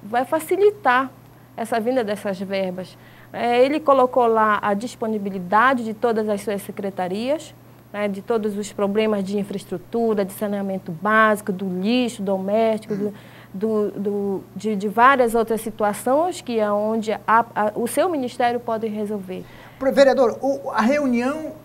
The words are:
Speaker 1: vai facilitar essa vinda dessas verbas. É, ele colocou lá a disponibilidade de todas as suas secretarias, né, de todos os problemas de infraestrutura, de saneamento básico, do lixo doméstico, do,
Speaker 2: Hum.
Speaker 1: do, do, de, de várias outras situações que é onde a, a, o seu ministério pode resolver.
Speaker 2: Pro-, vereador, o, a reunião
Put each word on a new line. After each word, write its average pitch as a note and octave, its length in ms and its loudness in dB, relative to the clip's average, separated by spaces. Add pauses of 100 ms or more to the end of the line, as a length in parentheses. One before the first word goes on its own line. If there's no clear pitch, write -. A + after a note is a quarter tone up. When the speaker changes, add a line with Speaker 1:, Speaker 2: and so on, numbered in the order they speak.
Speaker 1:
vai A#3 220 -2
facilitar D#4 840 2 (480)
essa A#3 220 -2
vinda B3 240 0
dessas G3+ 380 -4
verbas. F#3 580 -6 (340)
É, A#3+ 320 4
ele C#4+ 140 2
colocou B3+ 480 4
lá G#3+ 340 4
a G#3 140 0
disponibilidade G#3+ 1120 0
de A3 100 -4
todas A3 340 0
as G#3 120 0
suas G3+ 220 -4
secretarias, G3+ 920 -6 (360)
né, G#3 180 -4
de G3 140 -6
todos G#3+ 340 -2
os G3+ 160 -8
problemas G#3 500 0
de G3 160 -2
infraestrutura, G3+ 840 -2
de F#3+ 80 -8
saneamento G3 580 -6
básico, G#3+ 600 2
do F#3+ 160 -4 (120)
lixo A3+ 420 0
doméstico, G#3 720 0
do, G3+ 140 -2
Speaker 2:
Hum. G3+ 40 -10 (400)
Speaker 1:
do, G#3 380 0
do, G3+ 540 -4 (120)
de, G#3+ 180 -2
de G3+ 140 -2
várias A#3+ 460 4
outras A3 260 0
situações B3 800 -2
que A#3 180 -4
é G#3 140 0
onde G#3+ 400 -2
a, - 140 -6
a, G#3+ 480 2
o A#3 120 -4
seu C#4+ 220 0
ministério B3 500 -2
pode A3+ 280 -6
resolver. G3+ 580 -8 (340)
Speaker 2:
Pro-, C4 140 0
vereador, B3+ 480 6
o, - 300 -4
a G#3+ 100 -2
reunião C4+ 720 0 (120)